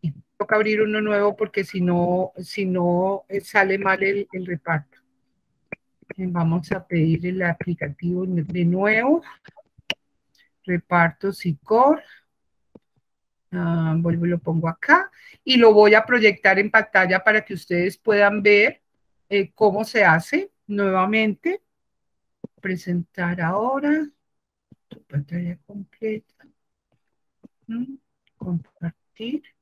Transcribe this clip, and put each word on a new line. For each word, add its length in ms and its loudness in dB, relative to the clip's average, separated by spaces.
Y 120 -6
toca 180 -2
abrir 260 0
uno 200 0
nuevo 340 0
porque 300 -6
si 160 -8
no, 580 0
si 260 -8
no, 640 0
eh, 120 -6
sale 360 0
mal 280 -2
el, 260 -4
el 160 -10
reparto. 520 -6
Eh, 120 -8
vamos 420 -2
a 160 -6
pedir 400 0
el 160 -4
aplicativo 800 -6
de 400 -4
nuevo. 560 2
Reparto 680 -2
sicor. 720 0
Ah, 440 -2
vuelvo 260 0
y 60 0
lo 80 -2
pongo 280 -2
acá. 440 0
Y 140 2
lo 160 8
voy 180 8
a 140 4
proyectar 520 2
en 120 0
pantalla 520 2
para 220 2
que 80 -14
ustedes 460 -4
puedan 440 2
ver, 380 4
eh, 260 -2
cómo 300 0
se 200 0
hace 460 2
nuevamente. 960 -2
Presentar 800 -6
ahora. 680 -2
Tu 160 -20
pantalla 640 -8
completa. 800 -12
Mm, 300 -10
compartir. 1040 -10